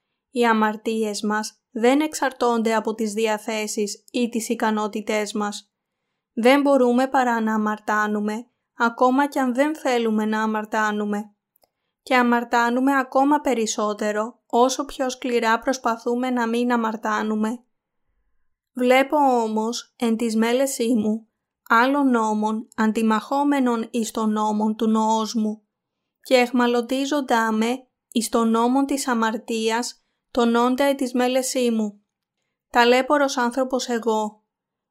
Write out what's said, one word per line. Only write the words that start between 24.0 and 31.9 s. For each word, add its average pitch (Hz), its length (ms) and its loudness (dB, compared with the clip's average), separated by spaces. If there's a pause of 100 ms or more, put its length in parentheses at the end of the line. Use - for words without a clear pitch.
των 220 200 -2
νόμων 214 440 0
του 220 140 -2
νοός 220 440 0
μου, 214 340 -4 (540)
και - 140 0
εχμαλωτίζοντά 240 1160 0
με 233 360 -2 (240)
εις 226 180 0
των 233 200 2
νόμων 247 360 2
της 277 220 -4
αμαρτίας, 226 960 -2 (260)
τον 233 240 2
όντα 247 280 2
εν 277 120 2
της 254 180 -4
μέλεσή 254 580 0
μου. 214 300 -4 (680)